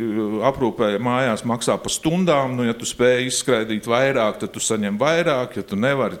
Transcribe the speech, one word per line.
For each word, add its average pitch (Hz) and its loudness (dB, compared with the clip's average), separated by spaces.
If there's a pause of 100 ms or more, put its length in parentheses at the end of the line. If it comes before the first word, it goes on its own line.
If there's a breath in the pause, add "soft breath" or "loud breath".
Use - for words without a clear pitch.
(420)
uh, 135 4
aprūpē 110 0
mājās 123 0
maksā 117 0
par - -6
stundām, 156 0
nu, 123 -2
ja 117 0
tu 120 -10
spēj 123 2
izskraidīt 110 0
vairāk, 120 2
tad 104 -6
tu 107 -10
saņem 104 -2
vairāk, 151 0
ja 98 -6
tu - -6
nevari, 113 0